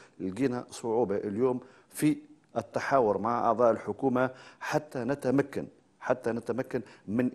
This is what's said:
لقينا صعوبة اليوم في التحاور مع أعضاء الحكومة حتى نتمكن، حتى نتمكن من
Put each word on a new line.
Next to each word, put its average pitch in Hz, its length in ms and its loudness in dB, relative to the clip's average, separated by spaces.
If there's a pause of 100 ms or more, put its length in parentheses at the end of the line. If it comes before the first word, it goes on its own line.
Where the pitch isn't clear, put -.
(200)
لقينا 120 500 -2
صعوبة 110 460 0
اليوم 120 440 0 (300)
في 151 260 0 (400)
التحاور 113 640 2
مع 113 280 0
أعضاء 117 240 6
الحكومة 127 600 0 (300)
حتى - 380 -4
نتمكن، 131 680 0 (340)
حتى - 320 0
نتمكن 117 500 -4 (260)
من 123 260 2